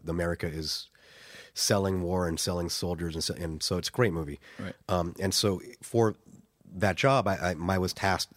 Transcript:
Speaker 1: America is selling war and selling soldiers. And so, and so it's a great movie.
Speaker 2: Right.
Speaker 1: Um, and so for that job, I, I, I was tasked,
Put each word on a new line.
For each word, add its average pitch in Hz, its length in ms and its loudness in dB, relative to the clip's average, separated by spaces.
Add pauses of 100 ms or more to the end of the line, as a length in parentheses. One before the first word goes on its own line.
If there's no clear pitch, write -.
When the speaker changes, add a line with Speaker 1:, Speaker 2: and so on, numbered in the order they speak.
Speaker 1:
America 85 400 -2
is 78 440 -6 (640)
selling 98 480 2
war 90 260 2
and 82 100 -2
selling 87 300 -2
soldiers. 85 460 -4
And 80 100 -4
so, - 100 -2
and 80 280 -6
so 92 160 0
it's 85 100 -4
a - 40 -8
great 117 200 4
movie. 76 260 -4 (200)
Speaker 2:
Right. 95 160 -10 (140)
Speaker 1:
Um, 87 300 0
and 92 140 0
so 98 300 2 (200)
for 113 320 2 (600)
that 92 220 2
job, 135 320 4
I, 90 320 0
I, 92 140 2
I - 20 4
was 92 160 2
tasked, - 440 0